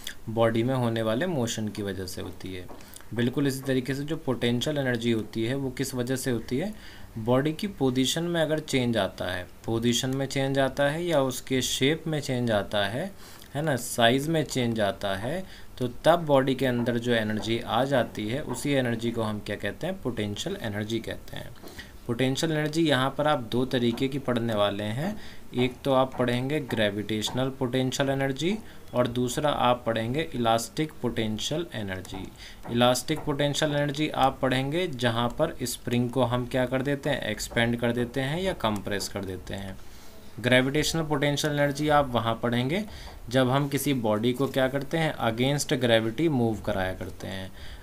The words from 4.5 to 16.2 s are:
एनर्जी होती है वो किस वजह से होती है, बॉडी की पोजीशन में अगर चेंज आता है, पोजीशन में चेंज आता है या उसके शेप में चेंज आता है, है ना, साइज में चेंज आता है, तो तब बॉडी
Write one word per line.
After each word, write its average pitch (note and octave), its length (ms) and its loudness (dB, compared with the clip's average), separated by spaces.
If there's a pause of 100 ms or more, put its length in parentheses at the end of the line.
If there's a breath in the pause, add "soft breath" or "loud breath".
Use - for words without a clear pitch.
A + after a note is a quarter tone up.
एनर्जी A#2+ 340 0
होती A2 320 -2
है A#2+ 120 -2
वो C#3 140 -4
किस B2 260 -4
वजह B2 200 -2
से B2+ 160 -2
होती A#2 260 -2
है, F#3+ 160 -4 (440 loud breath)
बॉडी B2+ 360 2
की D#3 140 -4
पोजीशन C3 560 2
में E3+ 180 0
अगर D#3 180 2
चेंज B2 380 2
आता F#2+ 280 0
है, F2+ 220 -4 (180)
पोजीशन A#2+ 440 2
में C3+ 160 -2
चेंज C3+ 340 0
आता C3+ 300 2
है D#3+ 160 -2
या D#3 160 4
उसके C3 400 0
शेप C#3+ 460 2
में D3+ 120 -2
चेंज B2 320 0
आता G2+ 340 2
है, C#3 260 -4 (440 loud breath)
है C#3+ 60 -2
ना, D#3 140 0
साइज B2 520 4
में E3 160 2
चेंज A#2+ 360 0
आता G2 360 0
है, C#3+ 300 -4 (320 loud breath)
तो B2+ 100 -2
तब D#3 280 4
बॉडी C#3 400 4